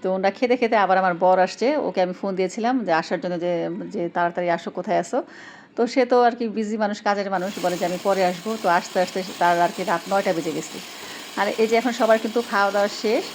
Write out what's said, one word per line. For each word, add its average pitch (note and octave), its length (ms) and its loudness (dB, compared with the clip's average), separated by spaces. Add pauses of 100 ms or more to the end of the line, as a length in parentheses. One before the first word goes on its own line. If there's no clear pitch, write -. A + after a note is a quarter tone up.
তো - 120 -2
ওরা F#3+ 160 2
খেতে A#3+ 260 0
খেতে A3+ 200 2
আবার F#3+ 220 6
আমার F#3 160 2
বর F#3 240 4
আসছে, F#3 380 2
ওকে F3+ 260 -2
আমি F3+ 100 0
ফোন G3 240 -4
দিয়েছিলাম G#3 380 0 (100)
যে F3+ 80 0
আসার D#3+ 280 0
জন্য, F3+ 200 -4
যে, F3 120 0 (400)
যে, F3 160 -4
"তাড়াতাড়ি F3 420 0
আসো, E3+ 200 -2
কোথায় F3+ 280 -2
আসো?" G3 200 -2 (580)
তো A#3 100 2
সে B3+ 200 0
তো B3 160 4
আর A#3+ 140 4
কি A#3+ 120 -4
বিজি G#3 280 -4
মানুষ, G#3 260 -2
কাজের G3+ 280 0
মানুষ, F#3+ 220 -2 (100)
বলে F3+ 140 0
যে, F3 100 -4
"আমি F3+ 180 -4
পরে F#3+ 200 2
আসবো।" F3+ 380 -2
তো G3 60 2
আস্তে F3 320 2
আস্তে F3+ 200 -2 (180)
তার F3 220 4
আর E3+ 160 2
কি F#3+ 80 -4
রাত F3 240 0
নয়টা G3+ 240 0
বেজে D#3+ 200 -2
গেছে। D#3 260 -8 (580)
আর G3 100 0 (120)
এই A3+ 80 4
যে A3+ 100 2
এখন A#3 160 0
সবার A3+ 260 4
কিন্তু A3+ 320 -2
খাওয়া G3+ 200 2
দাওয়া G3+ 180 2
শেষ। A3+ 360 -2 (100)